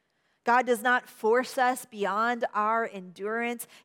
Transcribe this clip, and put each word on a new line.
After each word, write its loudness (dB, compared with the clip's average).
God 4
does 0
not 2
force 0
us 0
beyond -2
our 0
endurance. -6